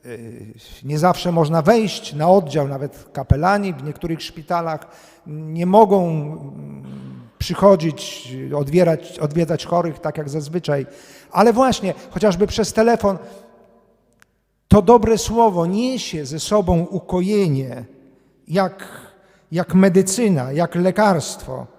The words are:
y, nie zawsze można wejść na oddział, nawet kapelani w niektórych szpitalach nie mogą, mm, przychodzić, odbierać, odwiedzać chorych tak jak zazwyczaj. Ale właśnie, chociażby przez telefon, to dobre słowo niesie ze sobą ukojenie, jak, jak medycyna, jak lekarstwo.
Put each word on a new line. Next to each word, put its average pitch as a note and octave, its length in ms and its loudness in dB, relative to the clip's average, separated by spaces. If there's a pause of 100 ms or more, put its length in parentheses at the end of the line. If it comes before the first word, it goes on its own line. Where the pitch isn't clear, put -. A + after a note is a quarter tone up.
y, A2+ 480 -16 (300)
nie D3 160 -4
zawsze F3 320 0
można E3 300 2
wejść G#3+ 520 0
na D#3 160 0
oddział, D#3 380 2
nawet C#3 460 -10
kapelani F3+ 600 0
w C3+ 100 -12
niektórych - 400 -8
szpitalach E3 640 -6 (400)
nie D#3 380 -6
mogą, F#3+ 440 4
mm, D3 760 -10 (540)
przychodzić, E3 920 0 (280)
odbierać, D#3+ 640 0
odwiedzać D#3 460 -2
chorych E3+ 340 -2
tak D3+ 180 -8
jak D3 120 -10
zazwyczaj. D3 560 -4 (460)
Ale G#3+ 220 4
właśnie, A#3 400 0 (160)
chociażby F#3+ 380 0
przez - 260 -4
telefon, A3 440 2 (1500)
to G#3 140 8
dobre A3 360 6
słowo G#3 480 2
niesie G3+ 600 -4
ze C#3+ 140 -8
sobą F#3 400 2
ukojenie, E3 1040 -2 (640)
jak, F#3 400 -2 (640)
jak E3 220 -4
medycyna, F#3+ 800 4
jak E3 240 -2
lekarstwo. F3 920 0 (120)